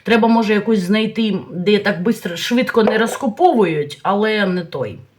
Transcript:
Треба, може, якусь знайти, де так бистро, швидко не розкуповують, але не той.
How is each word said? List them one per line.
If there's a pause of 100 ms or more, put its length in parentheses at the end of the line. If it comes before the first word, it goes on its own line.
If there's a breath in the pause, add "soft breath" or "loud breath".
Треба,
може,
якусь
знайти, (140)
де
так
бистро,
швидко
не
розкуповують,
але
не
той. (200)